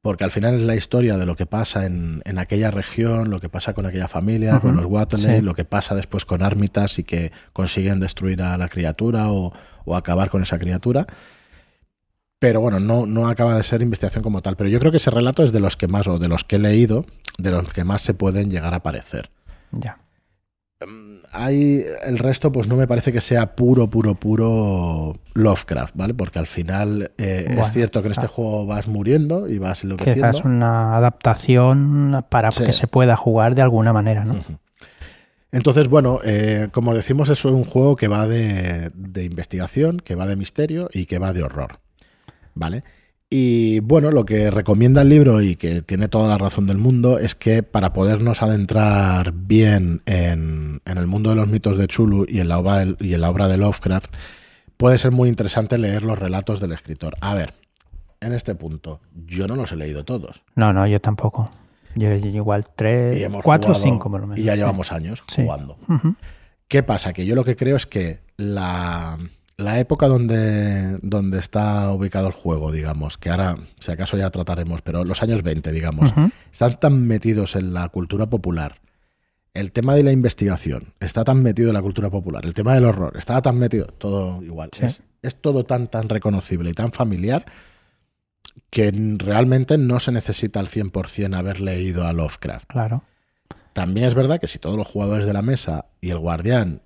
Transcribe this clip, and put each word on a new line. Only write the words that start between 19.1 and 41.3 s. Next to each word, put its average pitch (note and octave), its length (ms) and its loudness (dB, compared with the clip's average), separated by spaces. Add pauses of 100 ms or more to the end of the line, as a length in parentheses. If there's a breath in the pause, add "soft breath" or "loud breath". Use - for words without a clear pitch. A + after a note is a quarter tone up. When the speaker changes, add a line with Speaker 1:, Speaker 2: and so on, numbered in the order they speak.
Speaker 2:
Ya. A#2 280 -10 (840)
Speaker 1:
Em, G#2 400 -20 (100)
hay, C#3 540 0 (200)
el B2 140 -2
resto, C3 320 0
pues B2 160 -2
no A#2 80 0
me C3 140 2
parece A#2+ 240 0
que A#2 80 0
sea A#2 340 0
puro, B2 340 4
puro, G#2+ 280 0
puro G2+ 1000 0 (180)
Lovecraft, F#2 600 0
¿vale? G2 180 -2
Porque F2+ 260 -4
al D#2+ 80 -4
final, G2 720 -4
eh, F#2+ 280 -2
Speaker 2:
Bueno, B2 180 0
Speaker 1:
es A2 80 -2
cierto A#2 300 0
que G#2 60 -2
en G#2+ 40 -2
este A2+ 140 -2
Speaker 2:
ah. - 20 -4
Speaker 1:
juego G#2+ 380 -4
vas G#2 220 -4
muriendo D3 600 0
y G#2 100 -4
vas F#2 260 -4
enloqueciendo. G2+ 360 0
Speaker 2:
Quizás C3 240 2
una A#2 520 2
adaptación C3 1300 4
para A2+ 220 4
Speaker 1:
Sí. A#2+ 140 0
Speaker 2:
que B2 80 2
se - 160 0
pueda B2 280 6
jugar A2+ 380 2
de C3+ 80 4
alguna A#2 300 4
manera, G#2+ 320 2
¿no? A2 100 -2
Speaker 1:
Ujú. E2 240 -10 (920 loud breath)
Entonces, C3+ 360 4
bueno, C3 360 4
eh, G#2+ 480 0
como A#2 220 0
decimos, C3+ 340 0
es D3 160 0
un C3 200 4
juego C3+ 300 4
que A2+ 140 -2
va G#2 180 0
de, F#2+ 680 -2
de F#2+ 300 -10
investigación, F2+ 760 -4
que - 160 -8
va F#2 100 -4
de G2+ 80 -2
misterio D#3 580 -4
y F2+ 140 -6
que F2+ 140 -4
va F#2+ 120 -2